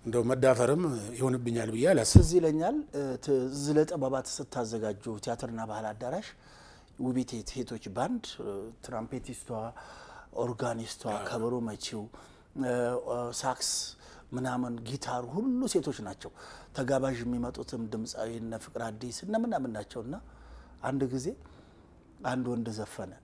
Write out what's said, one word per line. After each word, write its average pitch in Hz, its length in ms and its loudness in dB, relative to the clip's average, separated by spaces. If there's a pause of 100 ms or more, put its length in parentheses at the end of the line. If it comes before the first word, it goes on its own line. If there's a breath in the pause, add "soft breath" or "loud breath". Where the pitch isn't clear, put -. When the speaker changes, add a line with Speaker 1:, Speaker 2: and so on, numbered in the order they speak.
Speaker 1:
እንደው 117 240 2
መዳፈርም 127 580 6 (280)
ይሆንብኛል 120 600 0
ብዬ 113 160 2
አላስብም። 147 280 6
Speaker 2:
ትዝ - 180 12
ይለኛል፣ 165 440 6 (140)
እ፣ 143 120 -4 (180)
ትዝ 135 520 2
ለጥበባት 147 560 2
ስታዘጋጁ 110 760 -4 (140)
ቲያትርና 117 480 -6
ባህል 107 200 -6
አዳራሽ 123 420 -6 (720 loud breath)
ውቢት 127 340 0
የሴቶች 117 580 -8
ባንድ፣ 175 340 -2 (140)
እ፣ - 120 -6 (300)
ትራምፔቲስቷ፣ 120 680 -8 (880 loud breath)
ኦርጋኒስቷ፣ 117 720 -4
Speaker 1:
አዎ። 104 160 -2
Speaker 2:
ከበሮ 120 360 -2
መቺው፣ 107 420 -6 (560 loud breath)
እ፣ 123 160 2 (580)
ሳክስ - 380 -2 (640 loud breath)
ምናምን፣ 123 480 -2
ጊታር 123 480 -4
ሁሉ 240 400 0
ሴቶች 156 320 2
ናቸው። 98 300 -10 (420 loud breath)
ተጋባዥ 131 460 2
የሚመጡትም 120 680 -4
ድምፃዊ 110 500 -4
እነ 113 220 -6
ፍቅር - 240 -8
አዲስ 117 380 -6
እነ 202 180 -4
ምናምን 185 340 0
ናቸውና 113 420 -8 (680 soft breath)
አንድ 131 260 0
ጊዜ 127 180 -2 (960 soft breath)
አንድ 127 240 -2
ወንድ 117 240 -2
ዘፈነ። 104 420 -8 (120)